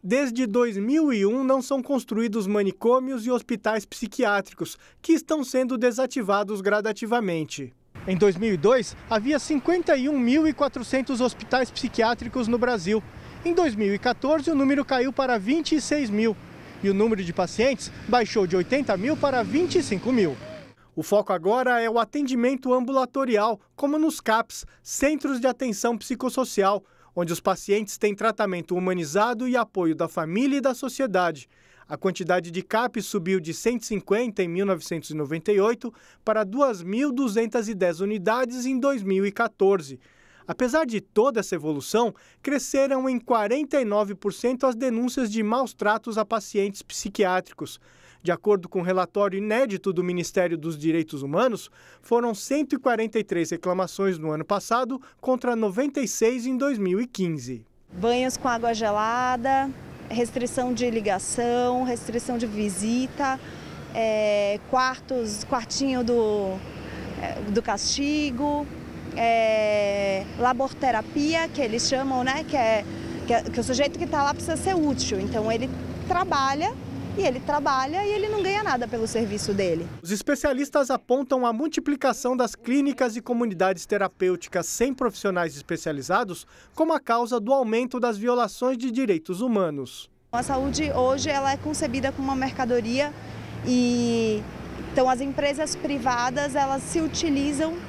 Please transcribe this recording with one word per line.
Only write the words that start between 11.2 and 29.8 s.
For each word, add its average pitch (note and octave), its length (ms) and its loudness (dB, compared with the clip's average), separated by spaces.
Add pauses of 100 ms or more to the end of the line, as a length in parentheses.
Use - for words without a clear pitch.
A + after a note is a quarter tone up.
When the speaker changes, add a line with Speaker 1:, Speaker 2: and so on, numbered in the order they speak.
Speaker 1:
hospitais B3 480 0
psiquiátricos A#3 760 0
no A#3 120 0
Brasil. G#3+ 440 0 (400)
Em E4+ 120 0
dois E4 200 4
mil G3+ 200 2
e G3 40 -2
quatorze, C4+ 520 2
o D#4+ 40 2
número C#4 300 4
caiu C4 260 0
para B3+ 280 2
vinte C#4 360 0
e D4+ 60 2
seis C#4+ 300 0
mil, G#3+ 260 2 (460)
e G3 80 2
o - 20 4
número G3+ 320 2
de E3+ 80 -6
pacientes A3 580 0 (160)
baixou A3 400 2
de F3 100 0
oitenta A#3 380 2
mil A#3+ 220 0
para C4 260 2
vinte C#4 340 0
e E4+ 60 4
cinco G#3+ 300 -2
mil. F3+ 240 4 (600)
O D#3 80 -4
foco G3+ 280 4
agora A#3 480 2
é A3+ 80 2
o A#3 120 2
atendimento B3+ 720 0
ambulatorial, B3+ 880 2 (160)
como C#4+ 200 2
nos D#4 240 2
caps, - 460 0 (160)
Centros C#4 580 0
de B3+ 60 0
Atenção A#3+ 500 0
Psicossocial, G#3+ 880 0 (300)
onde E3+ 180 -2
os E3 80 -2
pacientes G3+ 560 0
têm G#3 180 0
tratamento G3+ 600 0
humanizado F#3 760 0
e B3 80 2
apoio F#3 380 2